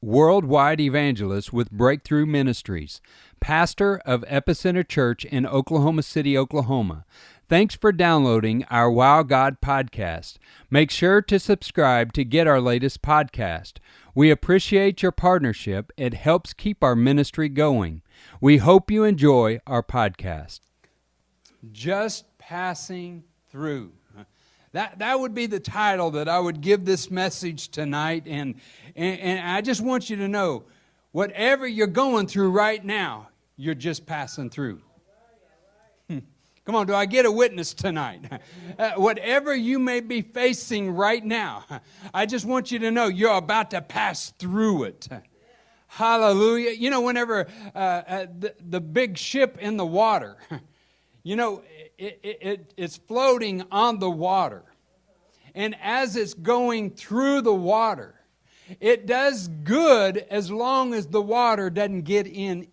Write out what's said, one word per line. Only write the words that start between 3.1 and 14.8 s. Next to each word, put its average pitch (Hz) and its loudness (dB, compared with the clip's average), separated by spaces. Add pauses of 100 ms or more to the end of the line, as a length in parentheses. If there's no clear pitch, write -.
pastor 175 0
of 123 0
Epicenter 175 0
Church 120 0
in 135 0
Oklahoma 151 2
City, 143 -2
Oklahoma. 123 -2 (420)
Thanks 190 4
for 214 2
downloading 131 2
our 120 2
Wow 135 6
God 135 0
podcast. 117 -4 (320)
Make 143 4
sure 196 4
to 196 2
subscribe 127 2
to 143 0
get 147 2
our 139 6
latest 123 0
podcast. 123 -2 (360)
We 151 8
appreciate 196 2